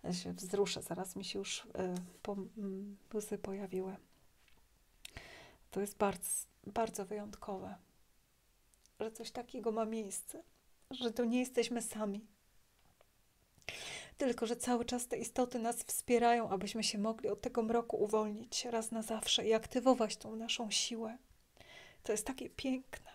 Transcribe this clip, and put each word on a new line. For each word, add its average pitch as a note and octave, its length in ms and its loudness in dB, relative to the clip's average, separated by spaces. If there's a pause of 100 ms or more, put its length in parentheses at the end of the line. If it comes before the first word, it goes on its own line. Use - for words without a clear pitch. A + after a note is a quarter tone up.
Ja F3 100 -2
się F3 200 -4
wzruszę, F#3+ 500 0
zaraz F#3 340 -6
mi G3 80 -6
się - 140 -4
już, - 360 -4
e, F3+ 200 0 (280)
po-, G#3 100 -4
mm, G3 640 -6 (180)
łzy G#3 240 -2
pojawiły. F#3+ 580 -4 (1700)
To G3 100 -2
jest G#3 160 -2
bardzo, - 540 0 (160)
bardzo A3 380 -2
wyjątkowe, G3+ 720 -8 (1300)
że A3 120 -4
coś A3+ 180 -12
takiego A#3+ 420 -4
ma A3 120 2
miejsce, A3 580 -6 (480)
że B3+ 220 -2
to A#3+ 120 2
nie A#3 140 4
jesteśmy A#3+ 440 2
sami. G#3+ 440 -2 (1900)
Tylko A#3+ 300 2
że A#3 100 0
cały A#3+ 280 2
czas A#3+ 240 -2
te A#3 80 -2
istoty B3 420 0
nas A#3 240 0
wspierają, A#3 680 6
abyśmy G3+ 360 0
się - 140 0
mogli A3 300 0
od G#3 120 0
tego A#3+ 220 0
mroku A#3 340 2
uwolnić G#3+ 680 2
raz A#3 260 0
na A3+ 120 -2
zawsze - 440 2
i A3 80 8
aktywować A#3+ 640 4
tą A3 200 -8
naszą A3+ 340 -2
siłę. A3+ 480 0 (840)
To A3+ 100 0
jest - 140 0
takie C4 240 -4
piękne. - 640 -2